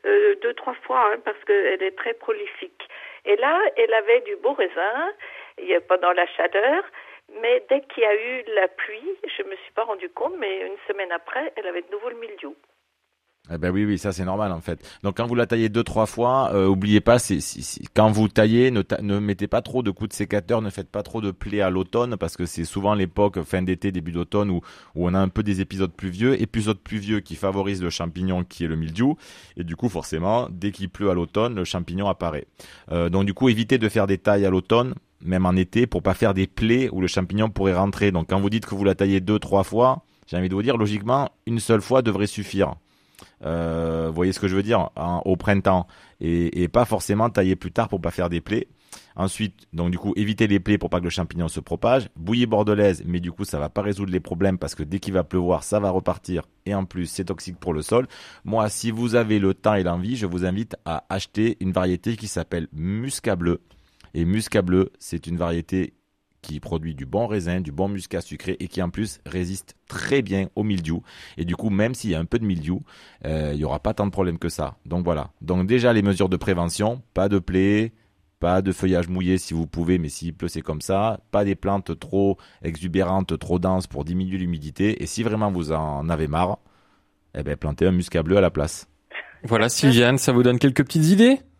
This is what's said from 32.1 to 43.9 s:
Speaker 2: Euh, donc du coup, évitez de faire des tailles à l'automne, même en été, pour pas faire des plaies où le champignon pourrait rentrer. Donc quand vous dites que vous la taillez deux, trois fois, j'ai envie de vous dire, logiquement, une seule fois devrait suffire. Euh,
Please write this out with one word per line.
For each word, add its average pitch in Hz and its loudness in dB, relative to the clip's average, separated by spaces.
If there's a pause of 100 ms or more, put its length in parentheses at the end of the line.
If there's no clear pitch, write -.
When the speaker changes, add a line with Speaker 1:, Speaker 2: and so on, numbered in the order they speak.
Speaker 2:
Euh, 85 0
donc 98 2
du 98 -2
coup, 131 4
évitez 117 4
de 107 2
faire 101 2
des 98 2
tailles 101 4
à 92 4
l'automne, 92 2 (280)
même 92 2
en 90 4
été, 104 2
pour 87 -4
pas 95 2
faire 101 2
des 95 0
plaies 117 2
où 92 -4
le 92 2
champignon 98 -2
pourrait 98 0
rentrer. 98 2
Donc 85 -2
quand 95 2
vous 101 0
dites 110 -2
que - -6
vous 98 -4
la 95 4
taillez 98 2
deux, 101 0
trois 98 2
fois, 127 2 (240)
j'ai 85 -6
envie 92 0
de 92 -2
vous 101 0
dire, 123 2
logiquement, 107 0 (160)
une 113 -2
seule 107 4
fois 127 4
devrait 104 2
suffire. 95 -2 (720)
Euh, 82 -2